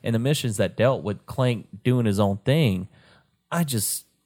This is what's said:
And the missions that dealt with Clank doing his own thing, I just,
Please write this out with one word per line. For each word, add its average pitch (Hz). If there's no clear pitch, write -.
And 117
the 113
missions 127
that 98
dealt 120
with 101
Clank 123
doing 123
his 101
own 98
thing, 117
I 170
just, 123